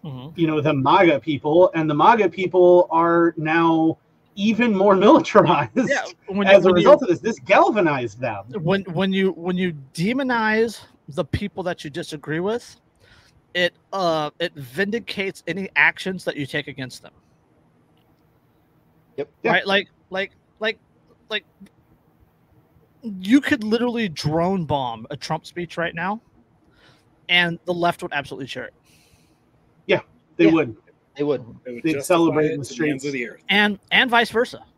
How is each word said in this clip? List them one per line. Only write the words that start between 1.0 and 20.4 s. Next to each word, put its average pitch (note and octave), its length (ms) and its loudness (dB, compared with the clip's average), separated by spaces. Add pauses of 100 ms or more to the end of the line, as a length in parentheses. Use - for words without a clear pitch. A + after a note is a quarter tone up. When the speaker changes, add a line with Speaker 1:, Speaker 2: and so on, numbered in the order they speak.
Speaker 2:
people, D#3 560 2
and D#3 160 -2
the D3 40 0
maga F3+ 340 4
people F3+ 640 4
are E3+ 460 2
now D#3+ 640 0 (380)
even A3 360 0
more G3 240 6
<laughs> F#3 100 2
militarized F3+ 680 4
Speaker 1:
Yeah, C4 300 0 (240)
when G3 180 -2
Speaker 2:
as G3 160 8
Speaker 1:
you, F#3 80 6
Speaker 2:
a - 20 4
Speaker 1:
when F3 100 4
you F#3 60 6
Speaker 2:
result D4 140 8
of A3+ 60 -6
this. E3+ 100 0
This G#3+ 220 -6
galvanized F3 800 0
them. G#2+ 240 -8 (160)
Speaker 1:
When, F#3+ 220 -2 (100)
when F#3+ 200 -2
you, F#3+ 200 0
when F3+ 240 -6
you F3+ 180 -4 (200)
demonize A3+ 840 -2 (280)
the D3+ 160 -6
people G3 400 -8
that F3 180 -6
you D#3 80 -12
disagree D3+ 480 -10
with, G#3 380 -6 (760)
it, F3 200 -2 (180)
uh, D#3+ 460 -2
it E3+ 160 -6
vindicates F#3+ 960 -6
any F#3 260 -8
actions E3+ 500 0
that E3 120 -6
you C#3+ 100 -6
take D3 220 -8
against C3 340 -14
them. - 100 -20 (2000)
Speaker 3:
Yep. - 120 -8 (140)
Speaker 2:
Yeah. A3+ 100 -2
Speaker 1:
Right? F3+ 140 0
Like, G3 220 0 (220)
like, F#3+ 220 -8 (280)